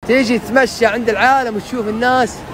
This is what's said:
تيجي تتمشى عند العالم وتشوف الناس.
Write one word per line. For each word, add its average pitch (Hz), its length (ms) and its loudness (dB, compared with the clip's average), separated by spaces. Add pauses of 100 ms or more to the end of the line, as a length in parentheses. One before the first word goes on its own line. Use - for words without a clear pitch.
تيجي 240 320 2
تتمشى 240 460 0
عند 220 240 0
العالم 233 460 2
وتشوف 208 320 -6
الناس. 240 500 0 (160)